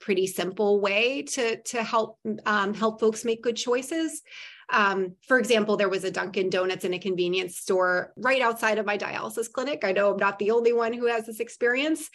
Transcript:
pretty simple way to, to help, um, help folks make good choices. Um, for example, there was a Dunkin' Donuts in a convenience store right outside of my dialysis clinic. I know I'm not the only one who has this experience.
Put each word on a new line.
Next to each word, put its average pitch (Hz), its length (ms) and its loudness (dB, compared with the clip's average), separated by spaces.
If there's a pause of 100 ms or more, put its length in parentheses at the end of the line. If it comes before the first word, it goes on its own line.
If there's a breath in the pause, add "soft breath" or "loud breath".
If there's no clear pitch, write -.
pretty 190 260 0
simple 196 540 0
way 226 400 2
to, 226 400 -4
to 233 220 -4
help, 220 360 -2 (260)
um, 208 280 0
help 220 260 -2
folks 220 240 2
make 226 180 -2
good 233 140 -2
choices. 285 680 -2 (520 loud breath)
Um, 196 440 2 (100)
for 254 100 6
example, 214 380 4
there 196 140 2
was 190 160 0
a 190 60 -2
Dunkin' 185 380 -2
Donuts 185 360 0
in 180 80 0
a 180 60 -4
convenience 180 580 -2
store 180 580 2
right 254 260 2
outside 226 360 2
of 214 80 -2
my 208 120 -2
dialysis 220 540 -6
clinic. 269 320 -4
I 196 80 2
know 202 220 2
I'm 196 40 -4
not 202 220 0
the 208 120 0
only 233 200 4
one 233 220 2
who 240 140 -2
has 226 180 -2
this 226 160 -10
experience. 262 720 -2